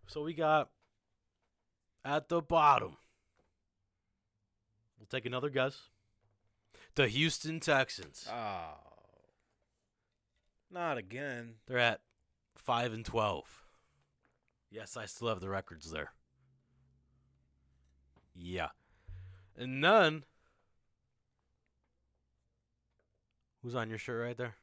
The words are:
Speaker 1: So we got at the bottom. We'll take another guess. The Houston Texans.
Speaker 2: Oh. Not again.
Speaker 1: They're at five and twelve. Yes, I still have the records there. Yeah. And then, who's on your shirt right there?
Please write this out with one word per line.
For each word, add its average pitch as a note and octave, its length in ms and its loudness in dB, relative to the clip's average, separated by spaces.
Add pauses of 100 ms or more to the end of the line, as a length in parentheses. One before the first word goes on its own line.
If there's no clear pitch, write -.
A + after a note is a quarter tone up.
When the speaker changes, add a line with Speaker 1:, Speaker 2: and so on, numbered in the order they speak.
Speaker 1:
So D3+ 160 -8
we D#3+ 120 -4
got D#3 340 4 (1400)
at C#3+ 240 -2
the E3+ 120 2
bottom. C#3+ 580 6 (2000)
We'll A2 140 -20
take B2+ 160 -6
another B2+ 240 -4
guess. C3 380 -2 (1040)
The C3 140 4
Houston D#3 500 0
Texans. C3 760 0
Speaker 2:
Oh. F#2+ 460 -6 (1900)
Not E3+ 280 -2
again. A#2 560 -8 (120)
Speaker 1:
They're B2+ 140 2
at A#2 220 4 (540)
five A#2+ 360 0
and A2 120 -8
twelve. G#2 600 -2 (1040)
Yes, G#2 260 -12
I A2 100 -8
still - 200 -6
have G#2+ 140 2
the F#2+ 80 -6
records F2 420 -6
there. D2+ 220 -6 (2250)
Yeah. F2 320 -4 (880)
And C3 240 -4
then, E3 400 6 (3500)
who's A#2+ 100 -8
on A2+ 140 -2
your A2 100 -6
shirt A#2 260 -6
right A#2+ 120 -6
there? A#2+ 260 -6